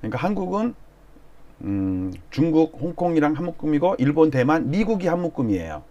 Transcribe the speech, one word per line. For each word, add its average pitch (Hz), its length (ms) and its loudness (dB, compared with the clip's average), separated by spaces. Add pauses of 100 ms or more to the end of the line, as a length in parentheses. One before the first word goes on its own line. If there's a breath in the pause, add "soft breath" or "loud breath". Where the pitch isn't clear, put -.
그러니까 127 180 -6
한국은, 196 560 -2 (880)
음, 95 500 -2 (180)
중국, 160 480 2
홍콩이랑 165 560 0
한 175 120 -6
묶음이고 160 520 0
일본, 156 320 4
대만, 135 400 2
미국이 190 380 0
한 170 120 0
묶음이에요. 95 720 -2